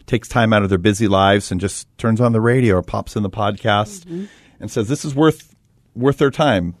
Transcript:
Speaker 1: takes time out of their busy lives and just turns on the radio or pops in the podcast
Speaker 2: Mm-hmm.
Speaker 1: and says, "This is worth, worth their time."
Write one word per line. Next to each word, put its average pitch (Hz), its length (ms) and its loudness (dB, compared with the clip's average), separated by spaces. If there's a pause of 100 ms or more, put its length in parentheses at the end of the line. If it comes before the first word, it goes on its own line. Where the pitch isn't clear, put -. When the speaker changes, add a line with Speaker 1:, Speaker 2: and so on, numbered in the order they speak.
Speaker 1:
takes - 220 -4
time 113 240 2
out 104 100 4
of 98 60 0
their 95 100 2
busy 101 300 2
lives 98 420 2
and 90 100 -4
just - 260 -8 (120)
turns 113 220 0
on 120 120 2
the 110 80 0
radio 120 360 2
or 87 60 0
pops - 340 -8
in 107 80 -2
the 95 40 -2
podcast 104 800 -2
Speaker 2:
Mm-hmm. 180 180 -10 (360)
Speaker 1:
and 107 100 -12
says, 110 180 -4
"This 143 160 -4
is 147 100 -8
worth, 151 400 0 (400)
worth 131 240 0
their 139 120 2
time." 95 500 0